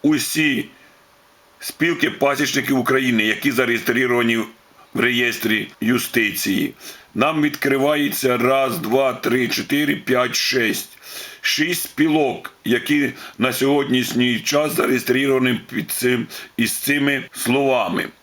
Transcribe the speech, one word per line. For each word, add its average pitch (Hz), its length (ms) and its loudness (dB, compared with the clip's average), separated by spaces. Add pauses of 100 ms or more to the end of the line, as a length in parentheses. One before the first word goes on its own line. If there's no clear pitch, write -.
усі 147 640 0 (920)
спілки - 520 -2
пасічників 139 680 0
України, 127 460 2
які 110 260 0
зареєстровані 120 840 2 (580)
в 123 60 -2
реєстрі 117 680 0 (120)
юстиції. 110 920 0 (400)
Нам 147 280 0
відкривається 139 960 0
раз, 131 420 2
два, 123 340 2
три, 120 360 0
чотири, 143 480 -2
п'ять, 123 380 -2
шість. - 640 -2 (420)
Шість 165 420 -2
спілок, 151 720 0 (100)
які 123 480 0 (260)
на 127 140 0
сьогоднішній 123 880 0
час 147 360 0
зареєстровані 127 840 2 (100)
під 110 200 -6
цим, 123 360 0 (300)
із 113 160 0
цими 139 500 0 (100)
словами. 123 760 0 (140)